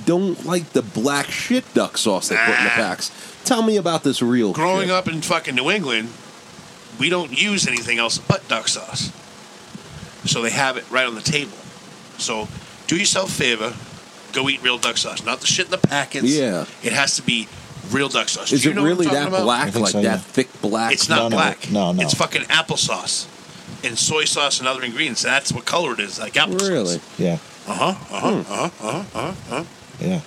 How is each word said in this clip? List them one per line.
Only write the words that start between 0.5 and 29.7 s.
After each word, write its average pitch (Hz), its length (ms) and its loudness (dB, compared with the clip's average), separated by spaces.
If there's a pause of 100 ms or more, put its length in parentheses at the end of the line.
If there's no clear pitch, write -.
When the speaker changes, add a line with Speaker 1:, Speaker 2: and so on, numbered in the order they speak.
Speaker 1:
the 127 80 4
black 131 480 0
shit - 440 -2
duck 208 240 2
sauce 95 320 2
they 101 60 2
put 113 120 6
in 123 160 4
the 120 60 4
Speaker 2:
Nah. 117 60 4
Speaker 1:
packs. 101 360 0 (340)
Tell 233 160 4
me 220 160 6
about 170 260 0
this 135 180 4
real 117 300 4
Speaker 2:
Growing 185 360 2
Speaker 1:
shit. 180 40 2
Speaker 2:
up 185 160 2
in 160 140 -4
fucking 156 340 0
New 131 160 2
England, 120 380 0 (880)
we 143 100 4
don't 175 220 0
use 180 360 2
anything 120 320 0
else 117 180 2
but - 320 0
duck 113 180 0
sauce. - 440 -4 (1120)
So 127 160 0
they 113 100 0
have 131 260 2
it - 140 -10
right 127 160 2
on 117 80 -4
the 107 60 -10
table. 139 360 -2 (600)
So 107 300 -4 (400)
do 160 100 4
yourself 190 320 2
a - 20 -2
favor, 120 420 0 (600)
go 135 160 0
eat 131 120 0
real 123 160 2
duck 117 200 2
sauce. 104 260 -4
Not 120 180 -2
the - 60 0
shit 185 180 2
in - 60 -6
the 190 60 -2
packets. 139 480 0
Speaker 1:
Yeah. 127 400 2 (180)
Speaker 2:
It 117 80 0
has 135 240 2
to - 60 -2
be 117 260 0 (440)
real 139 180 2
duck 117 200 0
sauce. - 220 -2
Speaker 1:
Is 135 120 4
Speaker 2:
Do 147 60 6
you - 20 0
Speaker 1:
it - 40 0
Speaker 2:
know - 60 2
what 147 100 4
I'm 180 60 0
Speaker 1:
really 175 80 2
Speaker 2:
talking 139 160 2
Speaker 1:
that 147 80 0
Speaker 2:
about? 185 140 2
Speaker 1:
black, 120 240 2
Speaker 3:
I 196 40 -4
think 117 140 2
Speaker 1:
like 95 80 2
Speaker 3:
so, 104 80 2
Speaker 1:
that 113 100 4
Speaker 3:
yeah. 110 60 0
Speaker 1:
thick 127 320 -2 (120)
black? 113 300 0
Speaker 2:
It's 139 160 0
not 160 100 2
Speaker 3:
No, 117 120 2
no, 113 80 0
Speaker 2:
black. 131 340 0
Speaker 3:
no, 98 220 2
no. 92 80 2
Speaker 2:
It's - 140 2
fucking 156 280 0
applesauce - 840 0 (560)
and 117 140 -2
soy 156 280 2
sauce 143 340 0
and 131 80 -2
other 131 160 -2
ingredients. 127 380 -2
That's 131 320 0
what 123 120 -6
color 165 280 0
it 110 80 -6
is, 101 180 -6
like 107 140 -8
applesauce. 185 360 2
Speaker 1:
Really? 92 300 0 (180)
Speaker 3:
Yeah. 85 200 0 (300)
Speaker 2:
Uh-huh, 101 200 -2
uh-huh, 196 440 -2
Speaker 1:
Hmm. 104 200 -2
Speaker 2:
uh-huh, 123 180 -2 (180)
uh-huh, 151 160 -4 (160)
uh-huh. 143 440 -6 (380)